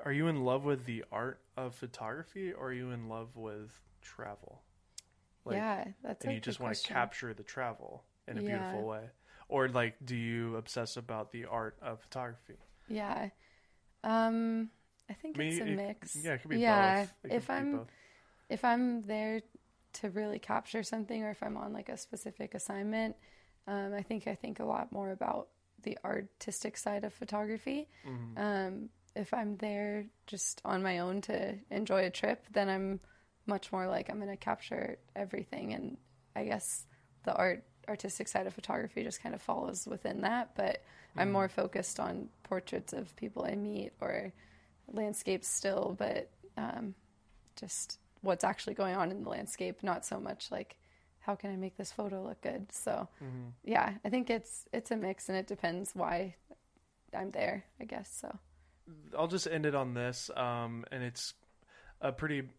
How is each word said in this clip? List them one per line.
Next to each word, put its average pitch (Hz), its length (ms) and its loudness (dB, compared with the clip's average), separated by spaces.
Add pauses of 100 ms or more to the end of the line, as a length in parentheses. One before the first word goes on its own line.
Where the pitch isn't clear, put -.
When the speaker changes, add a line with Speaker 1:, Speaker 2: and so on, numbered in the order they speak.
Speaker 1:
are 143 80 2
you 151 160 6
in 147 160 4
love 131 200 4
with 135 200 4
the 117 280 -4
art 120 280 -2 (160)
of 127 180 -4
photography, 143 800 -6
or - 160 -6
are 127 40 -2
you 127 180 -4
in 117 180 -6
love 113 280 -6
with 107 440 -8 (200)
travel? - 640 -12 (800)
Like, 151 120 0
Speaker 2:
Yeah, 208 280 2 (180)
that's 226 220 -6
Speaker 1:
and - 80 0
Speaker 2:
a - 20 2
Speaker 1:
you - 60 -2
just - 180 -2
Speaker 2:
good - 40 -4
Speaker 1:
wanna 113 120 0
Speaker 2:
question. - 200 -2
Speaker 1:
capture 117 400 0
the 104 80 -12
travel - 640 -6 (240)
in 220 100 -4
a 208 40 0
Speaker 2:
Yeah. 208 60 0
Speaker 1:
beautiful 185 380 0
way. 110 240 -4 (380)
Or, 131 200 4
like, 120 360 2
do 123 120 -2
you 117 400 0
obsess 113 400 -4
about 113 360 -4
the 117 140 -8
art 110 360 -2
of 113 180 -4
photography? - 560 -8 (320)
Speaker 2:
Yeah. 208 420 -2 (720)
Um, 226 680 6 (400)
I 202 40 -6
think 311 220 -8
Speaker 1:
I - 20 -6
mean, 156 100 4
Speaker 2:
it's 165 120 2
a - 60 0
Speaker 1:
it, 202 100 2
Speaker 2:
mix. - 460 -4
Speaker 1:
yeah, 160 120 0
it 127 80 0
could 156 80 -6
be 233 80 2
Speaker 2:
Yeah, 202 440 8
Speaker 1:
both. 190 100 -4 (120)
It - 40 -6
could - 80 0
Speaker 2:
if - 140 -2
Speaker 1:
be 269 40 2
Speaker 2:
I'm, 277 160 0
Speaker 1:
both. 117 180 -2 (600)
Speaker 2:
if - 160 -2
I'm 240 380 6
there 214 400 0 (520)
to 208 160 -4
really 208 280 0
capture 220 440 0
something, 220 400 -2
or 214 80 -2
if 208 120 -4
I'm 214 160 -2
on, 208 140 -4
like, 214 180 -6
a 220 80 -6
specific - 560 -8
assignment, 214 640 0 (500)
um, 196 260 -2
I 202 100 -2
think 214 240 -2
I 214 80 0
think 220 240 -6
a - 60 -2
lot 220 260 2
more 196 200 -2
about - 380 0 (340)
the - 220 -4
artistic 208 720 -2
side 202 280 0
of 208 80 -2
photography. 220 760 -2 (180)
Speaker 1:
Mm-hmm. 120 340 -6
Speaker 2:
Um, 202 480 0 (260)
if 208 200 -2
I'm 208 240 0
there 208 480 0 (200)
just - 380 -4
on 185 180 2
my 185 180 2
own 185 220 2
to 202 360 0 (120)
enjoy 190 360 4
a 180 40 2
trip, 214 400 0
then 202 200 4
I'm 190 300 0 (460)
much 202 260 0
more 185 140 2
like, 185 220 2
I'm 208 100 -2
gonna 202 180 -4
capture - 600 0 (160)
everything. 202 600 -4
And - 220 -4 (380)
I 208 100 0
guess - 420 -2 (380)
the - 100 2
art, 180 300 4 (240)
artistic 208 400 -4
side - 180 2
of 190 80 -4
photography - 480 -2
just 226 200 -4
kind - 120 -4
of - 80 -6
follows - 440 -2
within - 360 -2
that. 226 320 0
But - 280 2 (340)
I'm 185 120 4
Speaker 1:
Mm-hmm. 202 40 4
Speaker 2:
more 196 160 6
focused - 520 -2
on - 300 -2 (120)
portraits - 520 -2
of 214 220 -6
people - 280 -2
I 208 100 2
meet 208 460 -2
or 196 320 -2 (560)
landscapes 208 600 0
still, 196 500 2
but, - 320 0 (260)
um, 226 380 -2 (600)
just - 420 -6 (240)
what's 185 220 4
actually 202 300 2
going 190 220 2
on 180 140 4
in 190 120 -4
the 170 60 -4
landscape, - 540 -4
not 180 220 0
so - 140 -2
much, - 320 -6
like, - 260 -6 (440)
how 202 160 0
can 202 160 -6
I 190 40 -2
make 185 200 -4
this - 160 -6
photo 196 300 -2
look - 180 -8
good? - 320 -4
So, - 360 0 (140)
Speaker 1:
Mm-hmm. 127 260 -6 (160)
Speaker 2:
yeah, 214 300 6 (100)
I - 40 2
think 247 220 2
it's, - 420 -2
it's 233 180 0
a 233 60 2
mix, 190 320 -2
and 190 100 2
it 190 80 -2
depends 185 480 -2
why 175 400 2 (800)
I'm 190 160 -2
there, 196 340 0 (160)
I - 40 -6
guess, 208 240 -6 (120)
so. - 180 -8 (800)
Speaker 1:
I'll 165 120 6
just 180 180 2
end 156 200 2
it 143 80 4
on 131 200 2
this, 123 420 -2
um, 120 540 0
and 127 140 -4
it's - 300 -4 (640)
a 139 100 2
pretty 139 380 0 (100)